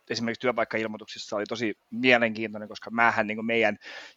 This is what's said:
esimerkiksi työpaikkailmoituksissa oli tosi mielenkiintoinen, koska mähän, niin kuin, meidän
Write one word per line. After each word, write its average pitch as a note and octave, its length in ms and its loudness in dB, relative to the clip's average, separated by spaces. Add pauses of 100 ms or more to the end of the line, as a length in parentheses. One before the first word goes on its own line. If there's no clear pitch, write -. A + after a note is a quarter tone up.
esimerkiksi A#2 320 -4
työpaikkailmoituksissa A2 960 -4
oli G#2 100 -2
tosi A2 320 -4 (140)
mielenkiintoinen, A2+ 800 2
koska G#2 200 -14
mähän, A2+ 380 4
niin G#2+ 100 -4
kuin, A2 80 -6
meidän A2+ 320 2 (400)